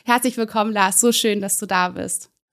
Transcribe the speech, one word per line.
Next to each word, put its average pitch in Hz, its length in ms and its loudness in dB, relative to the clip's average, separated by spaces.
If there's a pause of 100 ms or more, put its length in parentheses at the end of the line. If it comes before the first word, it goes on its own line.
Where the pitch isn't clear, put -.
Herzlich 240 320 2
willkommen, 220 360 -2
Lars. 196 280 2
So 233 120 4
schön, 208 280 0
dass 196 180 -4
du 208 80 -8
da 185 240 0
bist. - 400 -8 (220)